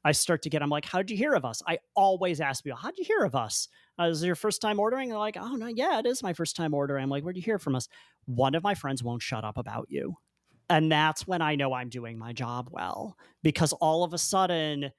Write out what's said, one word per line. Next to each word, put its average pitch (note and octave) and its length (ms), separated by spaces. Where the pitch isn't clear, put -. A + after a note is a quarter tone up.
I D3+ 80
start D#3+ 300
to D3+ 80
get, D3+ 120
I'm D3 60
like, D3 160
"How'd F#3+ 260
you G#3+ 60
hear C4+ 180
of D3 100
us?" A2+ 220
I E3+ 120
always F#3 440
ask C#3 220
people, B2 160
"How'd C#4+ 180
you F#4 80
hear G4+ 200
of B2 100
us? A#2 320
Uh, F3 60
is E3 180
it F3 40
your F3+ 100
first - 260
time G#3+ 160
ordering?" B3 300
They're G#3+ 100
like, G#3+ 180
"Oh, A#3 200
no, A3 100
yeah, B3+ 320
it A3+ 80
is B3+ 160
my F#3 100
first D#3+ 220
time D#3+ 180
ordering." C#3 300
I'm C3+ 80
like, C#3+ 140
"Where'd F3+ 120
you F3+ 60
hear G#3+ 160
from C#3 160
us?" B2+ 140
One C3+ 280
of E3 80
my G3+ 140
friends C3+ 260
won't A#2+ 200
shut A2 220
up G#2+ 140
about A2+ 300
you. - 280
And D#3 220
that's D#3 340
when F3 160
I D3+ 140
know C#3 160
I'm B2 160
doing A#2 280
my A2+ 160
job B2 380
well, - 480
because D#3 300
all D#3+ 320
of E3+ 100
a E3+ 40
sudden D#3 800